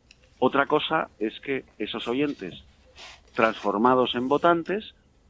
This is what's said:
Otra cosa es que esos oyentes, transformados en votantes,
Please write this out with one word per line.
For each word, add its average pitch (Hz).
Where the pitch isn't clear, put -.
Otra 135
cosa 156
es 107
que 135
esos 110
oyentes, 127
transformados 113
en 123
votantes, 170